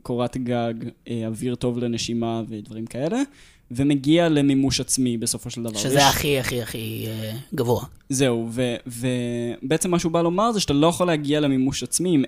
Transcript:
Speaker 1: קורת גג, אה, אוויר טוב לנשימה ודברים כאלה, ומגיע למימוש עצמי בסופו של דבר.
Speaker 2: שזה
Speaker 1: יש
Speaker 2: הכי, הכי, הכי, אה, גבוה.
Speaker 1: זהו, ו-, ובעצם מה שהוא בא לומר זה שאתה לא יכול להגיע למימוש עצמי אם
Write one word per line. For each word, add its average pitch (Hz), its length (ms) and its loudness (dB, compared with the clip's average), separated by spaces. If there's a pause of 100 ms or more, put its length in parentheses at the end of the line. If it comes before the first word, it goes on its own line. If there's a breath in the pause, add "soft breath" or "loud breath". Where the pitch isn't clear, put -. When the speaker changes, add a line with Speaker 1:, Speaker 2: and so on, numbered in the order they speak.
Speaker 1:
קורת 120 360 -2
גג, 120 360 -2 (360)
אה, 117 180 -4
אוויר 123 280 -4
טוב 120 240 -2
לנשימה 117 720 -2
ודברים 110 360 -10
כאלה, 165 360 -4 (500 soft breath)
ומגיע 143 580 4
למימוש 139 520 4
עצמי 123 360 0
בסופו 117 320 -4
של 117 140 -8
דבר. 110 160 -4
Speaker 2:
שזה 127 180 2
Speaker 1:
יש 143 60 8
Speaker 2:
הכי, 139 360 4
הכי, 123 220 -2
הכי, 110 460 -8
אה, 110 240 -6 (240)
גבוה. 120 280 0 (260)
Speaker 1:
זהו, 123 420 0
ו-, 120 240 -2 (120)
ובעצם 123 1040 -2
מה 170 80 4
שהוא 170 120 0
בא 170 100 2
לומר 185 300 2
זה 208 80 0
שאתה 147 140 0
לא 143 140 6
יכול 175 200 2
להגיע 151 320 0
למימוש 135 440 0
עצמי 170 320 0
אם 131 120 4